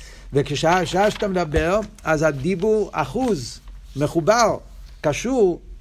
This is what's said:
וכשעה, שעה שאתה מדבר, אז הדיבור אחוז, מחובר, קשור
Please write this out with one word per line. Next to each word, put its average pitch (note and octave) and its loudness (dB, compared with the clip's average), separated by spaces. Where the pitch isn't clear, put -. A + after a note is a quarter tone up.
וכשעה, D3+ 2
שעה G3 2
שאתה - -4
מדבר, E3+ 0
אז D#3 2
הדיבור F3+ 0
אחוז, D#3+ -2
מחובר, E3 2
קשור F#3 0